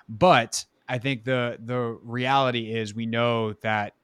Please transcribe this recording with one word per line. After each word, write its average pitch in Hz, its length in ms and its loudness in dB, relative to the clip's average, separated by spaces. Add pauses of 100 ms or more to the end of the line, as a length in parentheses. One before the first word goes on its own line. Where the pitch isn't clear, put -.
But 117 560 4 (240)
I 127 80 -2
think 120 280 -4
the, 123 380 -2
the 117 400 -4
reality 123 720 0
is 107 200 -4
we 113 100 -6
know 113 560 0
that 107 320 -2 (120)